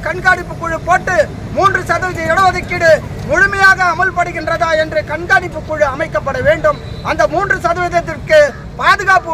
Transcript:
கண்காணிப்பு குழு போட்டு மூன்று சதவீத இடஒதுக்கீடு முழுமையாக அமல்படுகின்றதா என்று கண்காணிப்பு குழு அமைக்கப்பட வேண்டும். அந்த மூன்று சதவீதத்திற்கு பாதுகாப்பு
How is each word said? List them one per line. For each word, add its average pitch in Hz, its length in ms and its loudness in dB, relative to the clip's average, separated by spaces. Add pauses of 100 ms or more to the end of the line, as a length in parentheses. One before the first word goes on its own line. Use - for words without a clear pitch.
கண்காணிப்பு 349 540 0
குழு 330 160 -4 (120)
போட்டு 370 280 0 (400)
மூன்று 370 240 2 (100)
சதவீத 359 300 -2 (120)
இடஒதுக்கீடு 359 580 2 (400)
முழுமையாக 392 500 4 (120)
அமல்படுகின்றதா 339 760 -2 (120)
என்று 311 180 -2 (100)
கண்காணிப்பு 349 580 0
குழு 302 160 0 (100)
அமைக்கப்பட 294 440 -4 (100)
வேண்டும். 311 300 2 (320)
அந்த 311 120 0 (120)
மூன்று 381 220 0 (100)
சதவீதத்திற்கு 339 720 0 (420)
பாதுகாப்பு 359 540 4